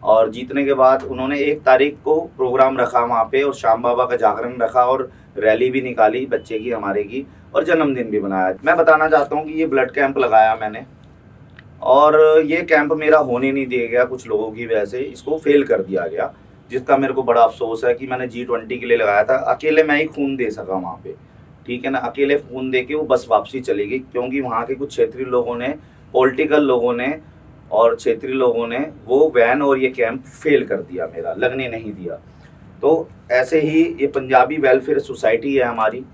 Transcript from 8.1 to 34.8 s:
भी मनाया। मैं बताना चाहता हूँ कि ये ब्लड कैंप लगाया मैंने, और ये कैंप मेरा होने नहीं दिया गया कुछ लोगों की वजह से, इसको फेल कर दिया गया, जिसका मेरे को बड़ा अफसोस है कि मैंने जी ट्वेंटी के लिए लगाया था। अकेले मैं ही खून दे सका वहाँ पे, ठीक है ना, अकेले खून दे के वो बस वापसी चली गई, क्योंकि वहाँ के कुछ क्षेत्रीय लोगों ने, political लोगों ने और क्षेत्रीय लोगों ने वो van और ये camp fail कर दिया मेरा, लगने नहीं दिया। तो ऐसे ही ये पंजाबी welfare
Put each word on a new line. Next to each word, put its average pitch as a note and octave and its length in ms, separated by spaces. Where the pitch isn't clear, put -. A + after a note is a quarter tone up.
भी G#2 100
मनाया। F#2+ 340
मैं E3 120
बताना D#3 320
चाहता D3+ 280
हूँ D#3 80
कि D#3 80
ये D#3 140
ब्लड C3+ 240
कैंप C#3 280
लगाया A2 380
मैंने, A2 300
और D#3 640
ये E3 160
कैंप D3+ 300
मेरा D#3 260
होने C3 340
नहीं C3+ 140
दिया B2 200
गया A#2+ 180
कुछ B2 240
लोगों A2 240
की A#2 140
वजह A2 180
से, G2 140
इसको D3 400
फेल C#3+ 260
कर A2 180
दिया F#2 240
गया, - 280
जिसका C3 260
मेरे C3+ 160
को B2+ 100
बड़ा A#2+ 200
अफसोस A#2 420
है A#2+ 100
कि C3 120
मैंने B2+ 220
जी A#2+ 160
ट्वेंटी A#2 340
के A#2 80
लिए A#2+ 100
लगाया G#2 280
था। C3 120
अकेले D#3 460
मैं D3+ 140
ही D#3 80
खून C#3+ 320
दे A#2+ 140
सका G2 240
वहाँ F2 300
पे, - 100
ठीक B2 180
है C3+ 60
ना, C3+ 80
अकेले C#3 400
खून C3 320
दे B2+ 120
के C#3 120
वो D#3 80
बस C3 280
वापसी G#2+ 300
चली G#2 260
गई, A#2+ 120
क्योंकि C3 420
वहाँ A#2+ 260
के C3 80
कुछ C#3 140
क्षेत्रीय B2 380
लोगों A#2+ 300
ने, A#2+ 180
political D3 500
लोगों B2 300
ने C3 280
और A#2 220
क्षेत्रीय A#2+ 400
लोगों A#2+ 320
ने C#3 260
वो C#3+ 320
van B2 260
और C#3 160
ये C3 100
camp B2+ 360
fail - 420
कर G2+ 100
दिया F2+ 300
मेरा, E2 260
लगने B2+ 360
नहीं A2+ 240
दिया। F2+ 220
तो D#3+ 260
ऐसे C#3+ 300
ही D#3+ 400
ये C#3 60
पंजाबी C3+ 500
welfare C3+ 420